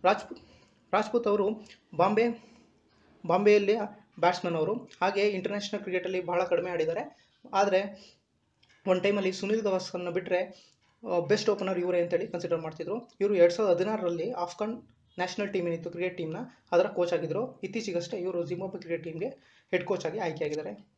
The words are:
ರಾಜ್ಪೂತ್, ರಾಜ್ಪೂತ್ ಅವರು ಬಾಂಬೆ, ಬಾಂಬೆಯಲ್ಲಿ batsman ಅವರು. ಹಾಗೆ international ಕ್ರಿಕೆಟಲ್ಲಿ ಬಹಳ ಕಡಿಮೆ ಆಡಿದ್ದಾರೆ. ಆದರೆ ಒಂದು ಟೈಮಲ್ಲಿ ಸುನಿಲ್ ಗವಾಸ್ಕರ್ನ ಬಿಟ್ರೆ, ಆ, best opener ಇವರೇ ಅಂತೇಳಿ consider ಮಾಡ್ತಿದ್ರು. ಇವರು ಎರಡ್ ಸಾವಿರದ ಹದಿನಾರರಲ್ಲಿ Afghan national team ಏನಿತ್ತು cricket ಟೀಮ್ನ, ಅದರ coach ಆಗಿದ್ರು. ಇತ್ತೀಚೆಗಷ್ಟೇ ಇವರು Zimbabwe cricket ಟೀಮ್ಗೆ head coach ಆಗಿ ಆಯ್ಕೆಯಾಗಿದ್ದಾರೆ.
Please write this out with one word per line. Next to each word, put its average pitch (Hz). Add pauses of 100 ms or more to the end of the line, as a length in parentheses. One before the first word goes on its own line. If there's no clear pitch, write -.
ರಾಜ್ಪೂತ್, - (540)
ರಾಜ್ಪೂತ್ 214
ಅವರು 202 (460)
ಬಾಂಬೆ, 214 (800)
ಬಾಂಬೆಯಲ್ಲಿ 202 (440)
batsman 175
ಅವರು. 156
ಹಾಗೆ 196
international 196
ಕ್ರಿಕೆಟಲ್ಲಿ 185
ಬಹಳ 175
ಕಡಿಮೆ 175
ಆಡಿದ್ದಾರೆ. 170 (200)
ಆದರೆ 202 (760)
ಒಂದು 185
ಟೈಮಲ್ಲಿ 196
ಸುನಿಲ್ 208
ಗವಾಸ್ಕರ್ನ 185
ಬಿಟ್ರೆ, 180 (640)
ಆ, 175
best 208
opener 190
ಇವರೇ 175
ಅಂತೇಳಿ 175
consider 170
ಮಾಡ್ತಿದ್ರು. 165 (120)
ಇವರು 202
ಎರಡ್ 175
ಸಾವಿರದ 196
ಹದಿನಾರರಲ್ಲಿ 185
Afghan 214 (260)
national 196
team 175
ಏನಿತ್ತು 170
cricket 180
ಟೀಮ್ನ, 165 (340)
ಅದರ 190
coach 175
ಆಗಿದ್ರು. 165
ಇತ್ತೀಚೆಗಷ್ಟೇ 196
ಇವರು 175
Zimbabwe 180
cricket 165
ಟೀಮ್ಗೆ 165 (120)
head 185
coach 185
ಆಗಿ 175
ಆಯ್ಕೆಯಾಗಿದ್ದಾರೆ. 160 (100)